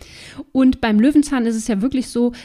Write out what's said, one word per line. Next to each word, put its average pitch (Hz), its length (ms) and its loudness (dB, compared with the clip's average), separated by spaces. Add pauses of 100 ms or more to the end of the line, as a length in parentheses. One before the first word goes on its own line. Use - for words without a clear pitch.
(540)
Und 262 260 2
beim 214 220 2
Löwenzahn 277 440 2
ist 226 120 -2
es 220 100 -10
ja 202 140 -2
wirklich 254 260 -2
so, 240 240 -2 (140)